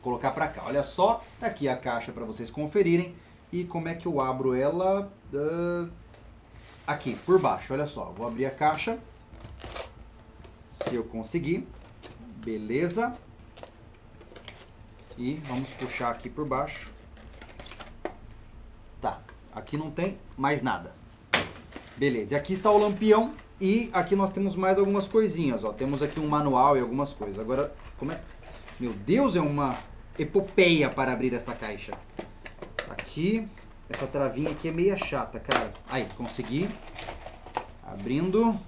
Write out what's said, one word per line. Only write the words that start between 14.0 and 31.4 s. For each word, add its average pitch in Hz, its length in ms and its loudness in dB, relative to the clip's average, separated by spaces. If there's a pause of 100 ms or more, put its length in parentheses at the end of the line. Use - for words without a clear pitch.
E 135 300 -4
vamos 131 220 -4
puxar 123 420 -4
aqui - 180 -8
por 147 160 -6
baixo. - 480 -4 (2000)
Tá, - 200 -4 (340)
aqui 110 220 -8
não 156 140 -4
tem 185 280 -2 (180)
mais 139 260 2
nada. 95 300 -2 (1040)
Beleza, 123 380 0
e - 20 4
aqui 143 160 0
está 190 180 4
o 208 80 10
lampião. 214 540 6 (280)
E 214 320 4
aqui 180 220 4
nós 196 180 4
temos 196 220 0
mais 185 240 4
algumas 196 300 4
coisinhas, 156 560 4
ó. 107 80 0
Temos 135 300 0
aqui 147 180 -2
um 151 80 0
manual 143 480 6
e 131 40 4
algumas 127 320 -2
coisas. 101 260 -6
Agora, 131 340 0 (260)
como 143 140 -4
é? - 80 -8 (580)
Meu 120 140 -2
Deus, 175 420 4
é 175 60 4
uma 143 360 0 (420)
epopeia 170 680 6
para 127 240 2
abrir 120 220 0
esta 123 200 -4